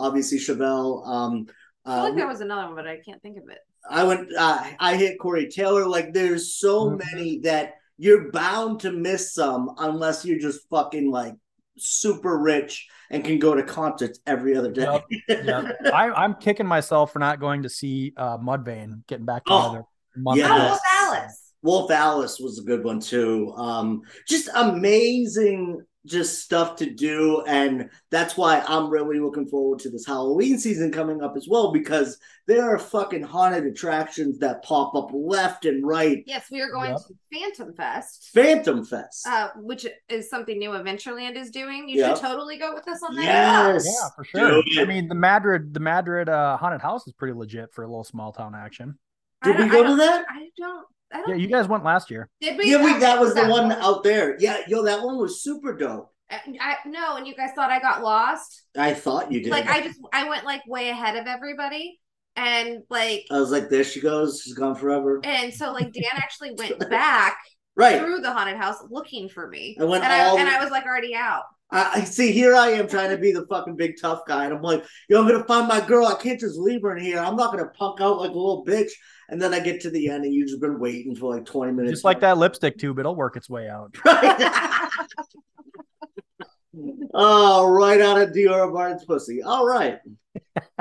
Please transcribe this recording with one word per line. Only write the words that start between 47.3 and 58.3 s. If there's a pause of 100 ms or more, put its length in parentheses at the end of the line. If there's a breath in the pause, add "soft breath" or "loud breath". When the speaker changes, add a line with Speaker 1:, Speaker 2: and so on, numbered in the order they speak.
Speaker 3:
legit
for
a
little
small
town
action. (440)
Speaker 2:
I
Speaker 1:
Did
we
Speaker 2:
don't,
Speaker 1:
go
Speaker 2:
I
Speaker 1:
to
Speaker 2:
don't,
Speaker 1:
that?
Speaker 2:
I
don't, (260)
I
don't
Speaker 3:
Yeah,
you
guys
went
last
year. (140)
Speaker 2:
Did
we?
Speaker 1:
Yeah,
we,
Speaker 2:
I
Speaker 1:
that
was
the
Speaker 2:
that
Speaker 1:
one
Speaker 2:
was
Speaker 1:
out
there.
Yeah, (100)
yo,
that
one
was
super
dope. (180)
Speaker 2:
I, (200)
I, (100)
no,
and
you
guys
thought
I
got
lost. (120)